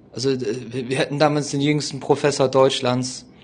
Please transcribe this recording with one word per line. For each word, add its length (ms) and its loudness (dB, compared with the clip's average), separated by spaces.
also, 160 -2
äh, 100 0
wir, 180 -6
wir 100 -2
hatten 200 -2
damals 320 2
den 100 -2
jüngsten 380 0
Professor 480 2
Deutschlands. 800 2